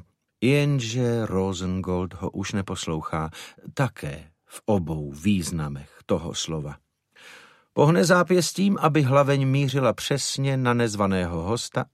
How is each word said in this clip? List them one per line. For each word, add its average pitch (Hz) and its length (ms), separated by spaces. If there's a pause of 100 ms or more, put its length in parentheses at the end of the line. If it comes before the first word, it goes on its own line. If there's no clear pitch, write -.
(400)
jenže 123 840
Rosengold 92 880
ho - 160
už - 220
neposlouchá, 80 760 (440)
také 98 560 (160)
v - 180
obou 80 480
významech 76 920
toho 80 280
slova. 73 420 (960)
Pohne 170 320
zápěstím, 180 760
aby 156 220
hlaveň 139 460
mířila 135 440
přesně 135 640
na 123 180
nezvaného 98 680
hosta 120 520